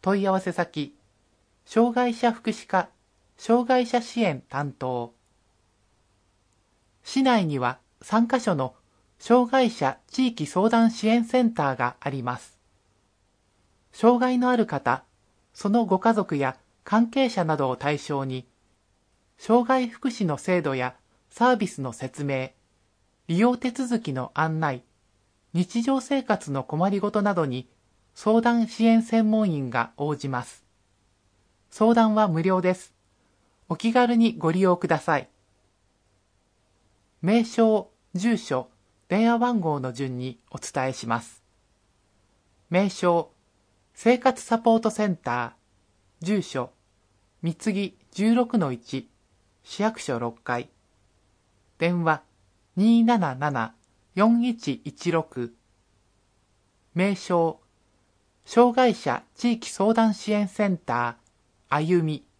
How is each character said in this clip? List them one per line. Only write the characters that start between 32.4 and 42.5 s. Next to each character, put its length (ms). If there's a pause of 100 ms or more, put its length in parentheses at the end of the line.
料 180
で 120
す。 200 (760)
お 60
気 180
軽 220
に 220
ご 140
利 100
用 160
く 100
だ 120
さ 180
い。 120 (1900)
名 220
称、 460 (240)
住 240
所、 320 (380)
電 220
話 80
番 220
号 200
の 120
順 260
に 220 (120)
お 60
伝 320
え 40
し 140
ま 140
す。 220 (1300)